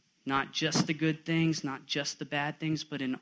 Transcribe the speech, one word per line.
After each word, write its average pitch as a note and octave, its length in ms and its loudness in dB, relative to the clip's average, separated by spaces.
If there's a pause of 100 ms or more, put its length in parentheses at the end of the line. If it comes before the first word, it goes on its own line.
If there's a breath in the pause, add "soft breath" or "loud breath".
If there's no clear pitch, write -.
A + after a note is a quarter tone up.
(260)
not C3+ 260 0
just - 360 0
the E3 60 2
good D3+ 300 0
things, E3 400 2
not C3+ 220 -6
just - 340 -2
the D3+ 60 -6
bad D3 340 -2
things, D#3 240 -2
but C#3 180 -6
in C3 200 -2